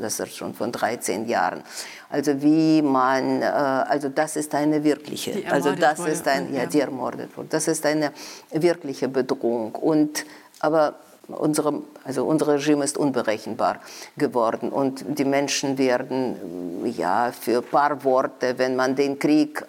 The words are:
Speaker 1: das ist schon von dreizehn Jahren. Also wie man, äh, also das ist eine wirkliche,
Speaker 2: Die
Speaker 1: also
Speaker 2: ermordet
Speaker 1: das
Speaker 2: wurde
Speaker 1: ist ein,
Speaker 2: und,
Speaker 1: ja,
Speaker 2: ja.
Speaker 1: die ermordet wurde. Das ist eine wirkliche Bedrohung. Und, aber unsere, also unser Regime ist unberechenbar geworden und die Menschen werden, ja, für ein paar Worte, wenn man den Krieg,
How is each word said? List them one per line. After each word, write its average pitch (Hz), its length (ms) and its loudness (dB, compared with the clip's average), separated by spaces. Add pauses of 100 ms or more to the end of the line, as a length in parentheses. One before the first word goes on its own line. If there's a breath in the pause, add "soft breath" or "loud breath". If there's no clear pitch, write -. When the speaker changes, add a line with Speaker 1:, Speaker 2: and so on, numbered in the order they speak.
Speaker 1:
das 107 180 -6
ist 92 160 -8
schon 90 200 -10
von 117 160 -4
dreizehn 113 580 -4
Jahren. 87 320 0 (480 loud breath)
Also 143 320 0
wie 156 400 6
man, 131 640 2
äh, - 20 0
also 135 640 0
das 151 280 -2
ist 147 180 -4
eine 151 280 2
wirkliche, - 500 0
Speaker 2:
Die 190 120 -4
Speaker 1:
also 143 240 2
Speaker 2:
ermordet 170 220 0
Speaker 1:
das 156 80 -6
Speaker 2:
wurde 170 140 -2
Speaker 1:
ist 165 140 -4
ein, 135 200 0
Speaker 2:
und, 131 80 -6
Speaker 1:
ja, 127 60 0
Speaker 2:
ja. 123 40 0
Speaker 1:
die 147 140 2
ermordet 123 580 -4
wurde. 127 140 -12
Das 156 160 0
ist 160 180 0
eine 151 260 2 (400 loud breath)
wirkliche 156 560 0
Bedrohung. 120 680 -2
Und, 151 500 2 (360 loud breath)
aber 156 340 2 (340)
unsere, 151 520 0 (240)
also 135 180 -2
unser 147 240 2
Regime 147 380 2
ist 143 120 -4
unberechenbar 107 840 0 (340 loud breath)
geworden 117 540 0
und 135 340 -2 (160)
die 139 60 0
Menschen 139 520 0
werden, 107 1080 -2 (100)
ja, 110 380 0
für - 240 0
ein 120 80 0
paar 143 400 2
Worte, 127 520 0
wenn 131 200 0
man 131 180 2
den 139 240 0
Krieg, 151 500 2